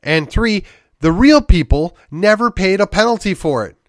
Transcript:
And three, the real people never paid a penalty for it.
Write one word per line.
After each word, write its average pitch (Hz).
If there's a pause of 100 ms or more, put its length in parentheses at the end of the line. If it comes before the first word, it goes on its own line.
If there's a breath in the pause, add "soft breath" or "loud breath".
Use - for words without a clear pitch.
And 151
three, 214 (360 soft breath)
the 160
real 269
people 165 (140 soft breath)
never 208
paid 190
a 202
penalty 214
for 127
it. 78 (120)